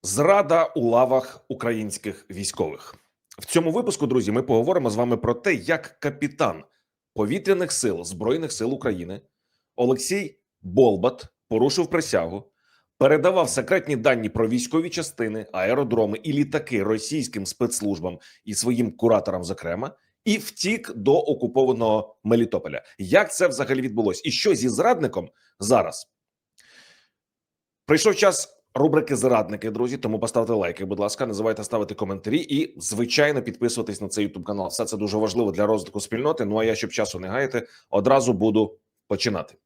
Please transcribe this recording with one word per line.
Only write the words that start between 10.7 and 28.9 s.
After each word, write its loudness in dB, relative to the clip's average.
порушив 2
присягу, -2
передавав 4
секретні 0
дані 2
про 0
військові 0
частини, -6
аеродроми 0
і -4
літаки 0
російським -2
спецслужбам -4
і -8
своїм 0
кураторам, 2
зокрема, -6
і 2
втік -6
до 4
окупованого 0
Мелітополя. 0
Як 2
це 2
взагалі -2
відбулось? -2
І -2
що 2
зі 0
зрадником 0
зараз? 2
Прийшов 4
час 0
рубрики 2